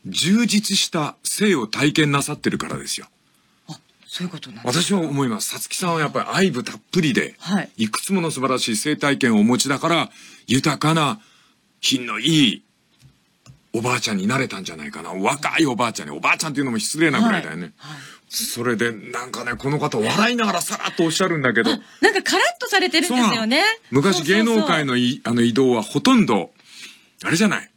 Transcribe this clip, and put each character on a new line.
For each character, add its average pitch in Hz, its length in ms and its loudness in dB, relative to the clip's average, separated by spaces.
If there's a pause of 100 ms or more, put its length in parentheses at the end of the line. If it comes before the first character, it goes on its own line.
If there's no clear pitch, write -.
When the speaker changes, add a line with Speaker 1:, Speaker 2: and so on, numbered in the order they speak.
Speaker 1:
充 196 400 2
実 208 300 0
し - 140 0
た 151 320 -4
性 202 320 0
を 113 120 0
体 139 260 0
験 147 200 2
な 139 100 0
さ 147 100 -6
っ 147 60 -8
て - 100 -2
る - 80 0
か - 120 -8
ら 73 100 -6
で - 80 -12
す - 120 -6
よ。 - 100 -14 (600)
Speaker 2:
あ、 160 100 -14 (280)
そ - 180 -8
う - 20 -6
い - 20 -8
う - 20 -8
こ 156 80 -14
と 127 140 -16
な 113 100 -18
ん - 20 -20
で 123 80 -2
す 151 60 0
か？ 175 40 0
Speaker 1:
私 190 100 0
は 196 80 2
思 143 260 -2
い - 20 0
ま 107 140 -4
す。 - 80 -4
さ 127 80 -10
つ - 100 -10
き - 80 -8
さ 185 120 -2
ん 170 60 0
は 160 60 0
や 143 80 0
っ - 40 -6
ぱ 120 80 -2
り - 100 -4
愛 170 220 2
撫 120 100 -4
た - 140 -10
っ - 40 -18 (120)
ぷ 175 100 2
り 147 100 2
で、 76 280 -2
Speaker 2:
は 180 200 0
い。 143 160 -10
Speaker 1:
い 110 140 0
く - 100 -4
つ 196 140 -4
も 185 80 2
の 160 80 0
素 135 100 -6
晴 131 140 0
ら 123 40 0
し 120 100 -2
い 110 80 0
性 151 200 -2
体 139 220 0
験 117 180 4
を 104 40 6
お 107 40 6
持 123 140 4
ち - 100 0
だ 139 100 0
か 160 100 -2
ら、 156 220 2 (360)
豊 135 320 2
か 156 160 2
な、 139 260 0 (600)
品 123 240 -2
の 110 140 -4
い 139 340 4
い - 80 -14 (1120)
お 113 80 -2
ば 127 140 0
あ - 40 -2
ち 113 100 -4
ゃ 104 40 -2
ん - 20 -2
に 95 100 -2
な 131 120 2
れ 123 100 -2
た 98 120 -8
ん 90 40 -12
じ 82 80 -8
ゃ 80 40 -14
な 76 100 -12
い 71 40 -10
か 80 120 -14
な。 85 80 -10
若 135 480 -2
い 160 80 4
お 123 100 -2
ば 117 120 0
あ 113 40 -4
ち - 80 -8
ゃ 78 60 -10
ん - 20 -12
に、 73 80 -10
お 82 40 -10
ば 143 120 0
あ - 60 0
ち 165 60 -4
ゃ 160 40 -4
ん 143 40 -6
っ - 20 -8
て 139 60 -2
い - 20 -2
う - 20 -2
の 127 60 -2
も 113 80 -2
失 139 200 -4
礼 160 120 4
な 139 100 2
ぐ 226 100 4
ら 180 100 0
い - 20 -12
だ 78 80 -10
よ 80 60 -10
ね。 85 200 -10
Speaker 2:
は 147 160 -18
い。 - 0 -
は 147 60 -14
い。 - 20 -16 (280)
Speaker 1:
そ 117 360 -6
れ 120 120 0
で、 117 140 0
な 120 360 -10
ん - 40 -14
か 120 140 -10
ね、 120 100 -4
こ 135 160 -4
の 147 80 0
方 143 200 -2
笑 190 340 2
い 240 40 -2
な 226 100 0
が 196 80 0
ら 170 60 0
さ - 180 -6
ら 170 100 -4
っ 175 60 -6
と 170 100 2
お 165 40 2
っ - 20 2
し 160 120 -2
ゃ 180 60 2
る 165 100 0
ん 139 40 -4
だ 120 120 2
け 113 80 2
ど。 - 80 2
Speaker 2:
あ、 254 100 -2 (200)
な 415 100 6
ん 403 40 -4
か 370 80 0
カ - 160 0
ラ 480 60 4
ッ 679 160 -2
と 494 80 -8
さ 392 120 2
れ 359 100 0
て 320 100 2
る - 60 0
ん - 40 -4
で 247 60 0
す 247 40 2
よ - 20 4
ね。 208 140 4
Speaker 1:
そ 220 80 -2
う - 20 -2
な - 0 -
の。 302 200 2 (240)
昔 180 260 2
Speaker 2:
そ 170 60 -2
う 143 40 -4
そ 175 60 2
う 202 40 6
そ 220 60 4
う。 - 20 4 (100)
Speaker 1:
芸 220 60 4
能 208 60 0
界 160 180 0
の 127 120 0
い-、 123 280 0
あ 117 80 -2
の、 120 100 2
移 117 100 4
動 131 200 4
は 117 100 2
ほ - 180 -2
と 262 140 6
ん 202 120 6
ど、 101 240 0 (720)
あ - 80 -4
れ 156 60 2
じ 208 80 2
ゃ 208 40 4
な 135 140 0
い。 - 140 -20